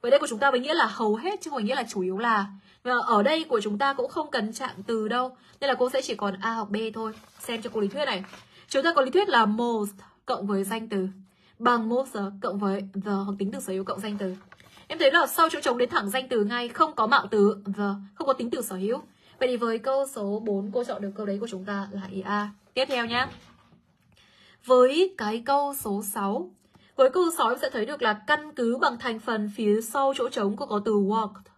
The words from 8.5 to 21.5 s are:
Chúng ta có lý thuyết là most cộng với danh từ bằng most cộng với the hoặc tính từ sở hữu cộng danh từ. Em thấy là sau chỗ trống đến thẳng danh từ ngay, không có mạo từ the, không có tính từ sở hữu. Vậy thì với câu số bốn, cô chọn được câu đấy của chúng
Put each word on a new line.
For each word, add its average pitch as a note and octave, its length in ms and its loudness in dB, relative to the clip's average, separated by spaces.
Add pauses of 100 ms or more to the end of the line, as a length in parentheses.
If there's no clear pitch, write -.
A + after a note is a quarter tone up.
Chúng C#4 140 2
ta E4 120 2
có C#4+ 80 4
lý C4 80 0
thuyết G4+ 180 4
là A#3 180 6
most G#3+ 480 0 (320)
cộng A3+ 200 -4
với G3 180 0
danh G3 240 -6
từ F#3+ 200 -2 (500)
bằng A#3 300 2
most B3 280 -2 (260)
cộng G3+ 160 -4
với G3 260 0 (200)
the G#3 60 -4
hoặc G3 280 -2
tính G3+ 140 -2
từ F#3 80 -8
sở F#3+ 120 -6
hữu F#3+ 120 -4
cộng G3 160 -6
danh G#3 180 -6
từ. F#3+ 160 -4 (560)
Em D#4+ 80 -8
thấy C5+ 140 6
là E4 140 6
sau D#4+ 220 4
chỗ D4 120 -4
trống B3+ 180 0
đến B3 120 4
thẳng G3+ 200 0
danh C4 180 -4
từ A3 160 2
ngay, A#3+ 240 -2
không D#4 260 2
có A3 120 2
mạo B3+ 240 4
từ G#3 260 6 (100)
the, G3+ 180 -4 (300)
không D#4+ 120 -6
có C#4 60 4
tính A#3+ 180 -2
từ B3 120 -4
sở G3 140 -6
hữu. G#3+ 220 -2 (400)
Vậy B3+ 100 0
thì B3 80 0
với A3+ 220 0
câu C4+ 280 0
số G#3 380 -6
bốn, G#3 300 -2
cô B3 100 0
chọn G#3 180 -6
được G3+ 140 -6
câu G#3+ 100 -6
đấy G3+ 140 -4
của A#3 60 -6
chúng F#3+ 180 -10